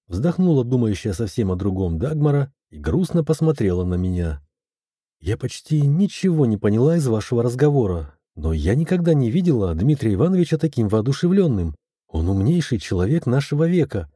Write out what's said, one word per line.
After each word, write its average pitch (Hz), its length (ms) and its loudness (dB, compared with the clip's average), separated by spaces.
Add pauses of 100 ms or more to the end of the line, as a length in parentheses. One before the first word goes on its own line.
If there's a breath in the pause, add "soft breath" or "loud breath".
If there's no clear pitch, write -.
вздохнула 151 560 0
думающая 113 500 0
совсем 104 380 -2
о 92 40 -2
другом 92 440 -2
Дагмара 143 520 0 (200)
и 76 80 -18
грустно 156 440 0
посмотрела 147 600 0
на 90 100 -2
меня. 90 480 -2 (800)
«Я 92 160 -4
почти - 440 -4
ничего 156 680 2
не 107 100 0
поняла 117 400 2
из 151 80 0
вашего 117 380 0
разговора, 120 720 0 (200)
но 80 180 -2
я 80 200 0
никогда 165 400 0
не 131 160 2
видела 120 460 0
Дмитрия 110 400 0
Ивановича 170 420 2
таким 131 300 0
воодушевленным. 117 880 0 (320)
Он 82 200 -2
умнейший 110 520 0
человек 101 480 -2
нашего 143 400 0
века, 139 480 -2